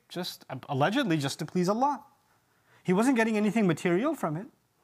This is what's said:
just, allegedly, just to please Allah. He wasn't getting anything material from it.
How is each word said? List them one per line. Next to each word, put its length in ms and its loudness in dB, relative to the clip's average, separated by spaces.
just, 360 -10
allegedly, 500 0
just 220 -4
to 60 -8
please 240 -2
Allah. 340 0
He 80 0
wasn't 240 4
getting 220 2
anything 280 2
material 480 2
from 220 -4
it. 120 -8